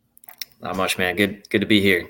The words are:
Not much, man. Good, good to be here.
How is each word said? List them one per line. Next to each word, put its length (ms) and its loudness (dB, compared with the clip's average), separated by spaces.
Not 160 -8
much, 220 -4
man. 180 -2
Good, 320 -2
good 140 0
to 40 -2
be 140 4
here. 300 2